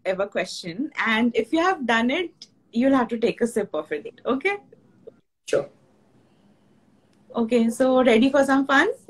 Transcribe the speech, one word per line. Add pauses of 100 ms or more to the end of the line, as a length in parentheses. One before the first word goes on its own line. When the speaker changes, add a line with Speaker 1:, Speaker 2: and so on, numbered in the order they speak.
Speaker 1:
Ever
question. (140)
And
if
you
have
done
it, (240)
you'll
have
to
take
a
sip
of
it.
Okay? (880)
Speaker 2:
Sure. (1700)
Speaker 1:
Okay,
so
ready
for
some
fun? (200)